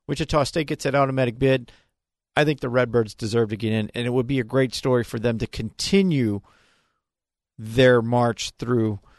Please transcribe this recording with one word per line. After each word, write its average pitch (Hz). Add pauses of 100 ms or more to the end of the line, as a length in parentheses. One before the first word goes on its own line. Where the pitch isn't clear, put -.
Wichita 147
State 151
gets -
that 135
automatic 131
bid. 131 (640)
I 147
think 147
the 131
Redbirds 120
deserve 113
to 110
get 107
in, 107
and 120
it 123
would 123
be 135
a 123
great 123
story 123
for 113
them 117
to 113
continue 123 (1160)
their 120
march 120
through, 113 (200)